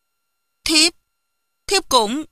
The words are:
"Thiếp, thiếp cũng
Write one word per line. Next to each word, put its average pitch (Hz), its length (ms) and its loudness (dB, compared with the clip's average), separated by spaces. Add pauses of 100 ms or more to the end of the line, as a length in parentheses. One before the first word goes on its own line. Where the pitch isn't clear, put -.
(640)
"Thiếp, 320 280 2 (720)
thiếp 381 220 -2
cũng 247 420 0